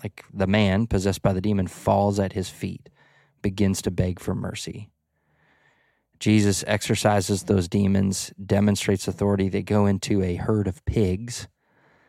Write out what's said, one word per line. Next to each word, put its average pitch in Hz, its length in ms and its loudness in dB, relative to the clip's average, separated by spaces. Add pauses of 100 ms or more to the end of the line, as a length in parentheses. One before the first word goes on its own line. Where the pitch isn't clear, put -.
like, - 280 -12
the 98 140 -2
man 101 400 2
possessed 98 380 0
by 101 100 2
the 92 80 -2
demon 98 260 0
falls 101 520 0
at 95 140 -2
his 92 160 -4
feet, - 400 -10 (520)
begins 98 400 0
to 95 100 -2
beg 90 280 -2
for 95 160 -4
mercy. - 560 -10 (1300)
Jesus 104 480 4
exorcises 104 760 0
those 92 240 2
demons, 98 640 0 (120)
demonstrates 101 640 0
authority. 98 420 0
They 92 140 -4
go 104 240 2
into 98 340 0
a 90 140 -2
herd 98 320 0
of - 180 -6
pigs 107 640 -2 (600)